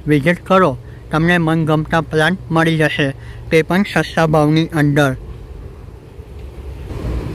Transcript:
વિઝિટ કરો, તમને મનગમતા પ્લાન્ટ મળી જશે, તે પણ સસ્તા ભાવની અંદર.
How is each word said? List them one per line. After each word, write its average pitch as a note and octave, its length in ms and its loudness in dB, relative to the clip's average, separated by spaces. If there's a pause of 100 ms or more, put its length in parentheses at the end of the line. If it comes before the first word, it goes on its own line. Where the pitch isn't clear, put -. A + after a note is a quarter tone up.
(120)
વિઝિટ D3+ 280 2 (100)
કરો, F#3 220 6 (380)
તમને E3 260 2 (100)
મનગમતા D#3 640 0
પ્લાન્ટ D#3+ 280 2 (160)
મળી D#3+ 280 2
જશે, D3 260 0 (420)
તે D#3+ 120 6
પણ F#3 300 0
સસ્તા D#3+ 420 0
ભાવની D#3 340 4 (140)
અંદર. C#3+ 300 4 (2250)